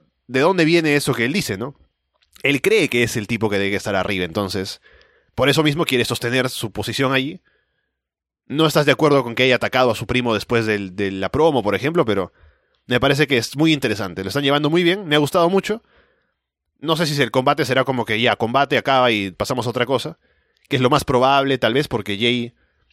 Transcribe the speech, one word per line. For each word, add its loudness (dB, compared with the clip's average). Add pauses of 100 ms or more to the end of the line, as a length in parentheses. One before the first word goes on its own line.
(280)
de -2
dónde 4
viene 4
eso 0
que -2
él -2
dice, -4
¿no? -8 (680)
Él 0
cree 2
que 0
es -2
el -6
tipo -2
que -2
debe -2
estar -4
arriba, -2
entonces -6 (540)
por 0
eso 2
mismo 0
quiere 0
sostener -2
su -8
posición -2
allí. -4 (1040)
No 0
estás 2
de 4
acuerdo 4
con -8
que 2
haya 4
atacado 2
a -2
su -10
primo -2
después -2
del, -4
de -4
la -4
promo, 2
por 0
ejemplo, 0
pero -2 (540)
me 2
parece 2
que 2
es -4
muy 2
interesante. -2
Lo -6
están -4
llevando 0
muy 2
bien, 0
me 2
ha 4
gustado 2
mucho. -2 (960)
No 0
sé 0
si 0
el 0
combate 0
será 0
como -2
que -2
ya, 2
combate, 0
acaba 2
y -2
pasamos -4
a -4
otra -2
cosa, -4 (500)
que -2
es 0
lo 4
más 2
probable, 2
tal 0
vez, 0
porque -4
Jey 0 (400)